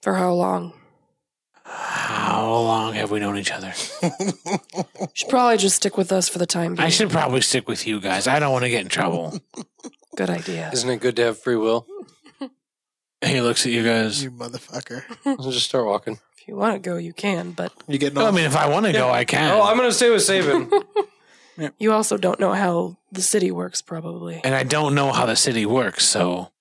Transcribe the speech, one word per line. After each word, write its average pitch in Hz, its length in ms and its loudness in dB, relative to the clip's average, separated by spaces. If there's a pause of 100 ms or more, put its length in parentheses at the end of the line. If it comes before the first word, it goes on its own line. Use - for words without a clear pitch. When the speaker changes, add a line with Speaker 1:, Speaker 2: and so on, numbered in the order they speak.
Speaker 1:
For 196 120 0
how 180 180 2
long? 180 400 0 (880)
Speaker 2:
How - 840 -4
long 113 460 0
have 107 160 -4
we 104 100 -2
known 101 200 -2
each 95 120 -4
other? 95 220 -10
<laughs> - 1400 -6
Speaker 1:
Should - 160 -6
probably 247 280 4
just 190 200 2
stick - 200 -2
with 190 140 0
us 185 180 2
for - 80 -6
the 175 80 0
time 175 300 -2
being. 156 100 0
Speaker 2:
I 165 40 2
should 202 200 2
probably 135 320 2
stick - 260 0
with 113 200 -6
you 107 120 -2
guys. 95 280 -2
I 135 120 2
don't 143 140 2
wanna 123 160 0
get 117 120 0
in 92 80 -8
trouble. - 500 -4 (360)
<laughs> - 400 -20
Speaker 1:
Good 92 140 -2
idea. 82 420 -6
Speaker 3:
Isn't 123 180 -2
it 120 120 -2
good 123 140 0
to 117 80 2
have 113 180 0
free 123 140 0
will? 113 320 0 (1300)
Speaker 2:
He 131 200 0
looks 120 240 2
at 123 60 0
you 117 120 0
guys. 113 400 2
Speaker 4:
You 135 60 -6
motherfucker. 120 760 -12 (120)
Speaker 3:
<laughs> - 100 -12
I'll 135 260 -2
just 120 160 0
start 123 200 0
walking. 104 320 -2 (180)
Speaker 1:
If - 100 -20
you 214 80 -12
wanna 202 220 0
go, 180 200 -6
you 170 160 -8
can, 175 380 -4
but 175 200 -8 (160)
Speaker 4:
You 143 100 -2
getting 143 220 0
Speaker 2:
No, 220 60 4
I - 20 6
Speaker 4:
off? 202 80 4
Speaker 2:
mean, 165 100 4
if 139 100 0
I 151 140 4
wanna 185 240 2
go, 127 140 2
Speaker 3:
Yeah. 127 60 4
Speaker 2:
I 120 120 2
can. 156 260 2
Speaker 3:
Oh, 208 120 6
I'm 208 120 4
gonna 247 160 4
stay 240 200 4
with 208 100 4
Sabin. 190 560 2
<laughs> 392 40 4 (1000)
Speaker 1:
You 214 140 4
also 214 240 2
don't 185 200 0
know 185 140 2
how 180 460 0 (160)
the 185 80 -6
city 190 280 2
works, 175 320 -6
probably. 170 640 -12
Speaker 2:
And 131 100 0
I 131 100 0
don't 147 300 0
know 139 200 2
how 123 120 2
the 110 120 0
city 113 280 0
works, 117 400 0
so. 90 560 0